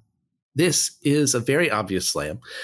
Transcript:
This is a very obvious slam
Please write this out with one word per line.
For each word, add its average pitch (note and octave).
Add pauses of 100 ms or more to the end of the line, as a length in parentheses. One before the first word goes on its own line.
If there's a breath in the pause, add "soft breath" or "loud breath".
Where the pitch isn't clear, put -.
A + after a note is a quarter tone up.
(540)
This D#3
is C#3+
a B2
very C#3
obvious G2
slam D2+ (240 loud breath)